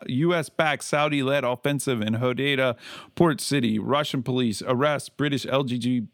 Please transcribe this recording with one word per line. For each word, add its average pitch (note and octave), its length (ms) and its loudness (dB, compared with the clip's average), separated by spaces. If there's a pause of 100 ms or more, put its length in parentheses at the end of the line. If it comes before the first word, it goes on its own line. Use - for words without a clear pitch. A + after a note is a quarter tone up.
U D3+ 280 2
S D#3+ 140 -2
backed D3+ 340 0
Saudi-led C#3+ 640 0
offensive B2+ 560 0
in G#2+ 140 0
Hodeidah B2+ 640 0 (380)
port D#3+ 260 4
city. A#2 380 0
Russian C3 460 -2
police B2+ 420 0
arrest C3+ 500 0
British C#3 300 0
L C3+ 160 2
G B2 160 -2
G A#2+ 360 0